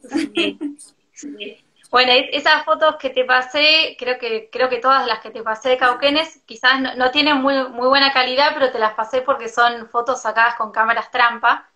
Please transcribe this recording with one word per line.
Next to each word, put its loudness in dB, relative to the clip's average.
Sí, -2
sí. -16
Bueno, 4
es-, 4
esas 2
fotos 2
que -6
te 0
pasé, 2
creo -4
que, -6
creo 0
que -4
todas 2
las -2
que -16
te -12
pasé -4
de 2
cauquenes, 0
quizás 0
no, -4
no 0
tienen 2
muy, 2
muy -2
buena 2
calidad, 2
pero 0
te -6
las 0
pasé -4
porque -4
son 0
fotos -4
sacadas 0
con -8
cámaras -2
trampa, 0